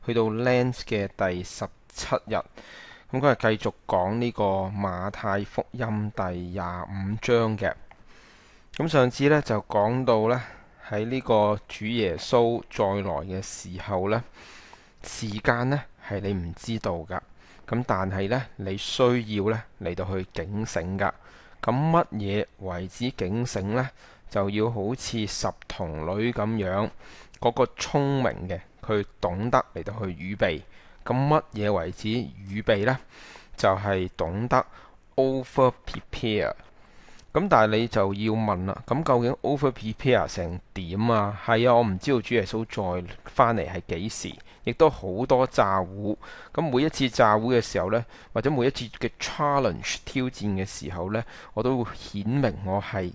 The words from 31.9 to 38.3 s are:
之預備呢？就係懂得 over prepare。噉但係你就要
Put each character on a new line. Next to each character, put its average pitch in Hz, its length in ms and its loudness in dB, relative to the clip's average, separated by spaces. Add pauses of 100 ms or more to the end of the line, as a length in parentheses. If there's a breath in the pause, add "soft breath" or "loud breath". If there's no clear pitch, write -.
之 - 160 -6
預 101 540 -4
備 104 220 4
呢？ 131 140 2 (580 loud breath)
就 - 120 4
係 95 480 2
懂 95 320 -2
得 - 180 2 (480 loud breath)
over 131 580 2 (140)
prepare。 - 680 -2 (800 soft breath)
噉 175 160 2
但 110 220 8
係 107 60 2
你 117 120 2
就 101 260 2
要 107 180 0